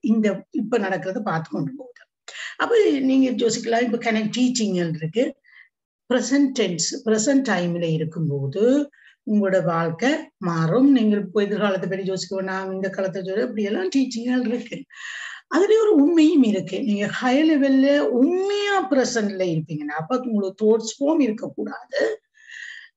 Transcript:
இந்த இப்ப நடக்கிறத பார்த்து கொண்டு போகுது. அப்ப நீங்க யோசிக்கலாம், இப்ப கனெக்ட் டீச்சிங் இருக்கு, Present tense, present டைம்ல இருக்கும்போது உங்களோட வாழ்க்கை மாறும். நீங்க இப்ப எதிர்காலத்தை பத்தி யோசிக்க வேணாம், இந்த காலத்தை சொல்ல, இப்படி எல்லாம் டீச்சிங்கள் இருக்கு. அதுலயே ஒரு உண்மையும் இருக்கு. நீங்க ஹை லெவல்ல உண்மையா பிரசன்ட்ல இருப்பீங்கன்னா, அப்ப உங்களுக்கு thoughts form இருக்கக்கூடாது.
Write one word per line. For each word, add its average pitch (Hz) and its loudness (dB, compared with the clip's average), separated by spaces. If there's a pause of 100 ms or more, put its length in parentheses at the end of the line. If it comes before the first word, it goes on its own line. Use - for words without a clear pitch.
இந்த 214 0
இப்ப 226 -2
நடக்கிறத 190 -4
பார்த்து 160 -6
கொண்டு 131 -6
போகுது. - -20 (560)
அப்ப 415 2 (100)
நீங்க 262 4
யோசிக்கலாம், 226 0
இப்ப 233 -2
கனெக்ட் 220 -2
டீச்சிங் 185 0
இருக்கு, 160 -2 (800)
Present 269 2
tense, 175 -2 (100)
present 220 2
டைம்ல 170 -2
இருக்கும்போது 160 0 (400)
உங்களோட 190 2
வாழ்க்கை 170 0 (240)
மாறும். 175 2
நீங்க 214 4
இப்ப 202 -2
எதிர்காலத்தை 196 0
பத்தி 190 -4
யோசிக்க 190 -4
வேணாம், 190 -6
இந்த 190 -4
காலத்தை 190 -4
சொல்ல, 190 -2
இப்படி 214 -4
எல்லாம் 302 -2
டீச்சிங்கள் 247 -2
இருக்கு. - -6 (720)
அதுலயே 415 4
ஒரு 415 4
உண்மையும் 311 6
இருக்கு. 190 0
நீங்க 202 0
ஹை 294 2
லெவல்ல 277 4
உண்மையா 370 0
பிரசன்ட்ல 196 0
இருப்பீங்கன்னா, 151 -8
அப்ப 247 -4
உங்களுக்கு 214 -4
thoughts 220 0
form 302 2
இருக்கக்கூடாது. - -4 (760)